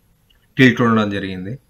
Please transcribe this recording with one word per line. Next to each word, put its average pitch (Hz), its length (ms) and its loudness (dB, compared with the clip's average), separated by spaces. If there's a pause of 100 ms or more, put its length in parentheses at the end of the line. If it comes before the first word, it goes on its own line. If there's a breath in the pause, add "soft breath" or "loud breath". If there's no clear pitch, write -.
(580)
టిల్ట్ 127 220 4
ఉండడం 113 300 0
జరిగింది. 95 480 -10 (120)